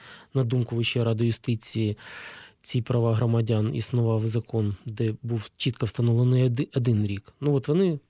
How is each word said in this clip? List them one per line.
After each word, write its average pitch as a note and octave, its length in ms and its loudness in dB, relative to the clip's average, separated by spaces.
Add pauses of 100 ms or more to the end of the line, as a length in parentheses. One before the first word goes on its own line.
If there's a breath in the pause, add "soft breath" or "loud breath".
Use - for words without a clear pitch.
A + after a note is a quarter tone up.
(340 loud breath)
на C3+ 100 2
думку A#2 320 0
Вищої A#2 300 0
ради A2+ 200 2
юстиції, A2 720 -2 (680 loud breath)
ці B2+ 160 -2
права A#2 340 2
громадян A2+ 600 2
існував A2+ 520 0
закон, G#2+ 480 -2 (100)
де A2 280 -2 (100)
був A#2 340 -6
чітко - 280 -2
встановлений A#2+ 580 2
оди-, B2+ 320 0
один A#2 320 2
рік. G2+ 340 -8
Ну, C#3+ 120 2
от C3+ 140 0
вони E3 320 2 (100)